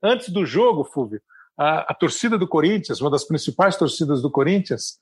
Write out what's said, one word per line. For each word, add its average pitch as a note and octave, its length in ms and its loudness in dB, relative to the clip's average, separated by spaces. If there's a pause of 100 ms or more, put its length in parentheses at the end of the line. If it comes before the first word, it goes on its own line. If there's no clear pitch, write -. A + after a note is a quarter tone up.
Antes A#3+ 280 0
do F#3 160 0
jogo, E3+ 380 2
Fúvio, G#2+ 360 -6 (380)
a, D3+ 340 0
a - 20 -2
torcida A3 440 0
do F3 100 0
Corinthians, D#3+ 520 0
uma C#3+ 100 0
das C#3+ 140 0
principais F3+ 520 0
torcidas C#3+ 460 0
do C#3+ 80 0
Corinthians, C#3+ 720 0